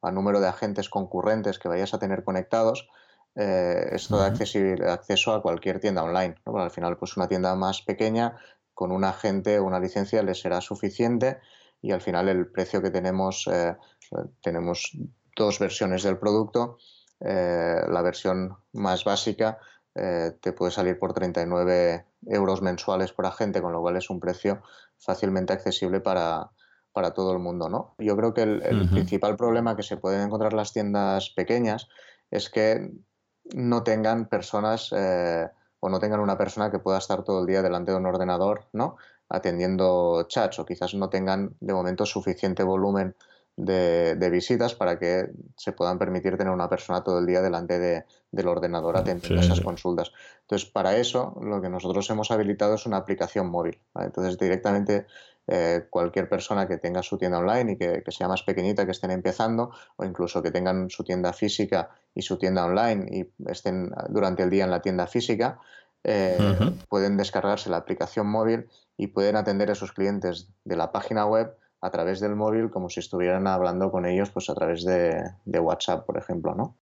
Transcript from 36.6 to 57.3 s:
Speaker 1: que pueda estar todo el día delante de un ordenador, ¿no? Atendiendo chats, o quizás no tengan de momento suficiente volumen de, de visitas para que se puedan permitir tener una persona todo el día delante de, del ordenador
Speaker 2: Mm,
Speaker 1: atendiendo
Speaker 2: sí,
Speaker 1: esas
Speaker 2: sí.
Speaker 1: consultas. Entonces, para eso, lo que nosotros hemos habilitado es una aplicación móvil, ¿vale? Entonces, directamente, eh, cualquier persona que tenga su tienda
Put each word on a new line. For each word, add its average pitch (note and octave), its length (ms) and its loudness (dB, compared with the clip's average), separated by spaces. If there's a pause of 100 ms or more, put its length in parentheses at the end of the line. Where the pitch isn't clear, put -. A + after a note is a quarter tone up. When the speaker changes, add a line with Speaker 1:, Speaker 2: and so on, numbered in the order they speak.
Speaker 1:
que G2 80 -2
pueda F#2+ 200 0
estar F#2 260 -4
todo G2 160 2
el F2+ 60 0
día F#2+ 160 2
delante F2+ 280 0
de F#2+ 80 2
un F#2 80 0
ordenador, F#2 640 0
¿no? B2+ 240 -2 (320)
Atendiendo F2+ 1000 2
chats, G#2+ 300 0
o D#2+ 60 -6
quizás F2+ 300 -4
no G2 140 -2
tengan F#2+ 520 -2
de G2 140 -2
momento F#2 320 0
suficiente F#2+ 560 -2
volumen F#2+ 520 2 (420)
de, F2 600 2
de F2+ 140 2
visitas A2+ 440 2
para F2 240 0
que F2+ 280 0 (300)
se - 160 -6
puedan F2+ 260 0
permitir F#3 380 0
tener F#2+ 160 0
una F2 160 0
persona F2+ 360 -2
todo F2+ 160 2
el F2 60 2
día F2+ 140 4
delante F2 380 0
de, E2+ 260 0 (280)
del F2+ 160 0
ordenador E2+ 460 0
Speaker 2:
Mm, F#2+ 40 4
Speaker 1:
atendiendo F2+ 420 0
Speaker 2:
sí, F2 60 8
Speaker 1:
esas F2 120 6
Speaker 2:
sí. F2+ 60 0
Speaker 1:
consultas. F2 480 -2 (300)
Entonces, - 260 -4
para G2 280 2
eso, B2 440 0
lo G2+ 220 -2
que F#2+ 60 -4
nosotros F#2 420 -2
hemos G#2+ 200 0
habilitado G#2 440 2
es G#2+ 120 -4
una G#2+ 100 -2
aplicación F#2+ 520 -2
móvil, E2+ 300 -2 (160)
¿vale? - 140 -4
Entonces, F#2 300 -2
directamente, G2+ 680 2 (400)
eh, E2+ 440 2
cualquier E2+ 380 -2
persona G2 380 0
que F2 120 -2
tenga F2+ 240 -2
su - 160 -6
tienda F2+ 200 0